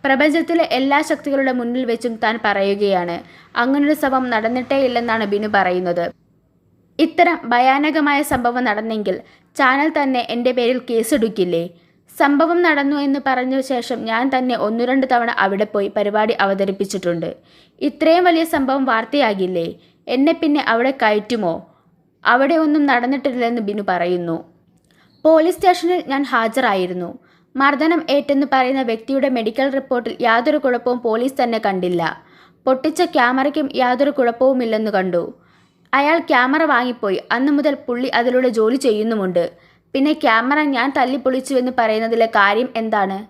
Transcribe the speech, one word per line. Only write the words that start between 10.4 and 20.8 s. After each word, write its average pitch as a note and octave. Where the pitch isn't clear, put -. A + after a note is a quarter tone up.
പേരിൽ A#3+
കേസെടുക്കില്ലേ? G#3+
സംഭവം D#4+
നടന്നു D4
എന്ന് C#4
പറഞ്ഞ C4
ശേഷം A#3+
ഞാൻ A3+
തന്നെ B3+
ഒന്നു A3+
രണ്ട് C4
തവണ A#3
അവിടെ G3
പോയി G3+
പരിപാടി G#3+
അവതരിപ്പിച്ചിട്ടുണ്ട്. F#3+
ഇത്രയും D#4+
വലിയ E4
സംഭവം C4+
വാർത്തയാകില്ലേ? G3+
എന്നെ C#4+
പിന്നെ D4
അവിടെ A#3+